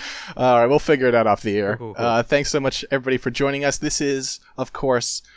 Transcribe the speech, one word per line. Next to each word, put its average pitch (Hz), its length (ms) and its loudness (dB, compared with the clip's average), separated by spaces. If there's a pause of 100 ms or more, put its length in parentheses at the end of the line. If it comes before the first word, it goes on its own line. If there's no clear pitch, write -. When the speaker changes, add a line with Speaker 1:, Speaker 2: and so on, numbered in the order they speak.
(380)
Speaker 1:
All 123 220 4
right, 117 60 6
we'll 143 140 4
figure 131 280 2
it 120 80 4
out 113 120 4
off 104 140 2
the 104 160 -2
air. 104 200 0
Speaker 2:
Cool, 120 100 -12
cool, 104 80 -12
cool. 117 100 -2
Speaker 1:
Uh, 117 180 2
thanks 143 260 0
so 151 120 0
much, 135 300 -4
everybody, 131 260 0
for 127 140 -4
joining 139 340 -2
us. 139 120 0
This 147 240 -4
is, 139 380 -4 (180)
of 131 160 -6
course, 123 480 -2 (160)